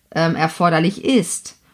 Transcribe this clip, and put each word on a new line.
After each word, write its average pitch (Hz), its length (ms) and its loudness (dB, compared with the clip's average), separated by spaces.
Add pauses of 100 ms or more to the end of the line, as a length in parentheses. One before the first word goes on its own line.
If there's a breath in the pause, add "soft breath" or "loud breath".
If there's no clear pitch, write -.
(160)
ähm, 165 180 2
erforderlich 165 680 0
ist, - 540 -2 (160 soft breath)